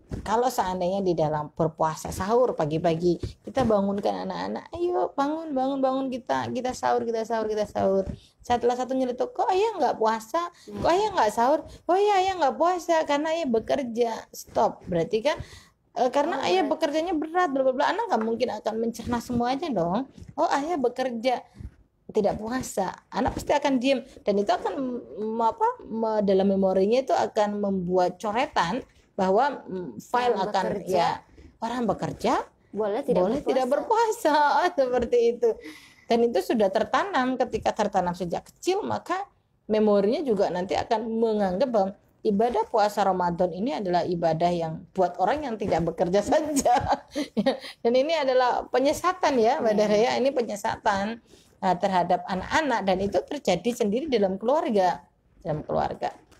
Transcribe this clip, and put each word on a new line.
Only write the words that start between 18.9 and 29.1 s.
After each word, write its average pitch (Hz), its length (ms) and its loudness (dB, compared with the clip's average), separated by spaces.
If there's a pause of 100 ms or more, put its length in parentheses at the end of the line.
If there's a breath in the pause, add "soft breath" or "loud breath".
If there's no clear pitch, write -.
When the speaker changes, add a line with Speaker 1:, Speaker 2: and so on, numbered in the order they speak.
Speaker 1:
semuanya 247 480 -2
dong. 196 400 0 (240 loud breath)
"Oh, 330 160 0
ayah 294 260 -2
bekerja, 247 680 -2 (640 loud breath)
tidak 196 260 2
puasa." 220 600 -4 (120)
Anak 233 280 -2
pasti - 160 0
akan 285 240 2
diem 254 240 2 (220 loud breath)
dan 208 120 2
itu 202 140 0
akan, 381 240 0 (480)
mm, 220 180 -4
apa, 233 280 0 (160)
me-, 220 400 -2
dalam 196 260 4
memorinya 190 500 4
itu 269 140 0
akan 208 480 0
membuat 180 560 0
coretan 214 640 -2 (300 soft breath)